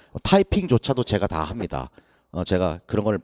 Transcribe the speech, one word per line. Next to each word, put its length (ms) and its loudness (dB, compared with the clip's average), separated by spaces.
타이핑조차도 800 2
제가 240 0
다 160 -2
합니다. 460 -6
어, 120 -4
제가 420 0
그런 180 -2
걸 200 0